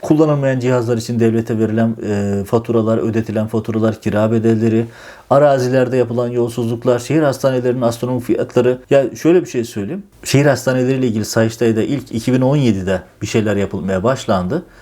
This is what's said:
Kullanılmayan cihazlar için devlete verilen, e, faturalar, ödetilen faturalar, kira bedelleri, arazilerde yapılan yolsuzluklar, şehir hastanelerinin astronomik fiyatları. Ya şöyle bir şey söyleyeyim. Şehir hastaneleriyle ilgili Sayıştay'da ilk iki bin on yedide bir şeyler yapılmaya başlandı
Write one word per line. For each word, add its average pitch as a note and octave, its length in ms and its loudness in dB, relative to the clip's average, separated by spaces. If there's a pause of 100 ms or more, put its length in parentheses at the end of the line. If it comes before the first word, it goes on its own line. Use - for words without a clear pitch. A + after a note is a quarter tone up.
Kullanılmayan D3 580 2
cihazlar B2 360 0
için A2+ 240 -4
devlete A2+ 380 0
verilen, A2+ 380 0 (100)
e, G2+ 380 -2
faturalar, A2+ 540 0
ödetilen A2 480 -2
faturalar, A2 540 -2
kira G#2+ 320 0
bedelleri, A2+ 540 2 (440)
arazilerde C3 680 2
yapılan A#2+ 320 0
yolsuzluklar, A#2+ 680 0
şehir D3+ 240 0
hastanelerinin B2+ 600 0
astronomik B2 420 -2
fiyatları. B2+ 540 0 (120)
Ya C#3 260 2
şöyle E3+ 240 4
bir D3+ 100 -6
şey A#2+ 140 -4
söyleyeyim. A#2 380 -8 (220)
Şehir C#3+ 220 2
hastaneleriyle C3 600 0
ilgili G#2+ 180 -2
Sayıştay'da A2+ 580 0
ilk B2+ 300 -4
iki A#2+ 200 -2
bin B2+ 80 2
on C3 160 2
yedide F#2+ 460 0 (200)
bir G#2+ 40 -4
şeyler G#2+ 300 0
yapılmaya F#2+ 480 -4
başlandı A#2 580 -2 (200)